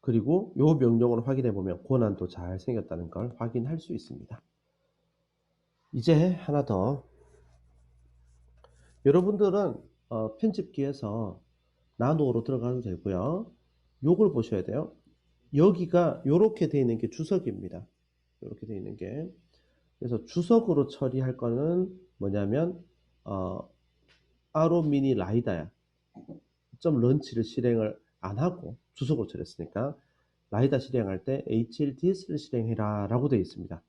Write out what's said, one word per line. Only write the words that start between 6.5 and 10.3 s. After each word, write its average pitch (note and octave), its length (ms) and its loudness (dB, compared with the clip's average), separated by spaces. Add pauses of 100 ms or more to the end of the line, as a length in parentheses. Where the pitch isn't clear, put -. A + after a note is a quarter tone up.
더. A#2 400 0 (2000)
여러분들은, F#3 720 4 (340)
어, A2 280 -6